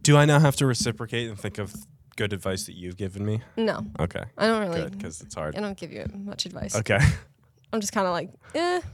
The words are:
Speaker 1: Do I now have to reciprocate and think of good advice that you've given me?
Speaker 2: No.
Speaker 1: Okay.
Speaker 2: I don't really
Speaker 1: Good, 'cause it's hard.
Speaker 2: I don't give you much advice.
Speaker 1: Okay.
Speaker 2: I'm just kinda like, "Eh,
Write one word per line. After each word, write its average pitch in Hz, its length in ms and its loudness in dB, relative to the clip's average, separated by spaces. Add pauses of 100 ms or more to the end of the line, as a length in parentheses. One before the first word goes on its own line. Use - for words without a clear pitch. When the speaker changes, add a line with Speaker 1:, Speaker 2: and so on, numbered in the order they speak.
Speaker 1:
Do 147 140 8
I 147 80 8
now 147 140 8
have 143 180 6
to 143 80 2
reciprocate 117 640 -2
and 101 100 -10
think 98 180 -6
of 101 160 -6 (420)
good 104 180 -2
advice 95 320 -4
that 87 100 -14
you've 90 220 -10
given 98 280 -6
me? 107 160 -2 (160)
Speaker 2:
No. 220 280 -2 (140)
Speaker 1:
Okay. - 240 -2 (140)
Speaker 2:
I 214 100 2
don't 220 140 2
really 170 200 -2
Speaker 1:
Good, 76 200 -8
'cause 85 200 -10
it's 71 140 -18
hard. 76 200 -6
Speaker 2:
I - 60 -6
don't 196 160 -6
give 160 140 -12
you - 220 -10
much 202 320 -8
advice. - 300 -6
Speaker 1:
Okay. 107 240 4 (720)
Speaker 2:
I'm 220 100 0
just 202 120 -4
kinda 190 180 0
like, 170 180 -2 (260)
"Eh, 349 260 0 (120)